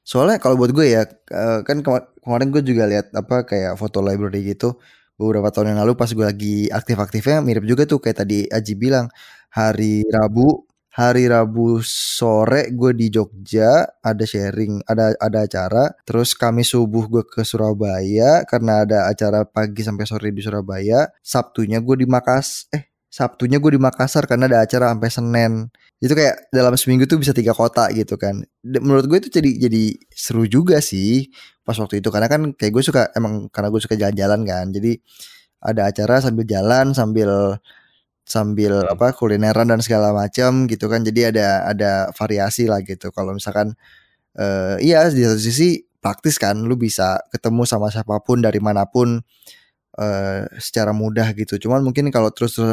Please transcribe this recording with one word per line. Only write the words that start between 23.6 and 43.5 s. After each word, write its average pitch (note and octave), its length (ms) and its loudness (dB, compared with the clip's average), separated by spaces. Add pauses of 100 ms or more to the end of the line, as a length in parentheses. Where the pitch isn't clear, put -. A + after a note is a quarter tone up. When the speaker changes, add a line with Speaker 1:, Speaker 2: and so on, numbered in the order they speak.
Speaker 1:
di C#3 80 4
Makassar C3 480 0
karena B2 160 2
ada B2 160 4
acara B2 320 2
sampai A2+ 160 -2
Senin. A#2 440 0 (440)
Itu C3 160 0
kayak D3 400 0
dalam B2+ 240 4
seminggu B2+ 300 4
tuh E3 100 2
bisa C#3 160 0
tiga A2+ 200 2
kota A#2 380 0
gitu G#2+ 260 -2
kan. G2+ 280 -4 (160)
De-, B2+ 160 -6
menurut C3 300 2
gue D#3+ 120 2
itu - 140 -6
jadi, C#3+ 260 2
jadi A2+ 240 2 (280)
seru - 340 -2
juga D3 400 4
sih A2 480 -2 (280)
pas - 140 -8
waktu G#2 240 -4
itu. G2 100 -2
Karena G#2 200 0
kan D3+ 240 0
kayak G#2+ 180 -2
gue B2+ 140 2
suka, B2+ 280 2
emang G#2+ 360 -4
karena G#2 240 -4
gue A2 80 0
suka - 160 -4
jalan-jalan G2+ 480 0
kan. F#2 240 -4
Jadi A2 320 -2 (580)
ada G#2+ 300 -2
acara G#2+ 320 2
sambil A2+ 240 -2
jalan, A2+ 480 2
sambil, G#2 640 0 (680)
sambil G#2 600 0
Speaker 2:
Hmm. F#2 100 -2
Speaker 1:
apa, A#2+ 220 2
kulineran G#2+ 520 0
dan A2+ 140 2
segala G#2+ 320 2
macam B2+ 540 0
gitu A2 200 -4
kan. A2+ 140 0
Jadi A2+ 320 0
ada, G2 320 0
ada G2+ 260 0 (220)
variasi G#2+ 540 -2
lah G2+ 160 0
gitu. F#2+ 280 -10
Kalau F#2+ 220 -6
misalkan, G#2 400 -4 (600)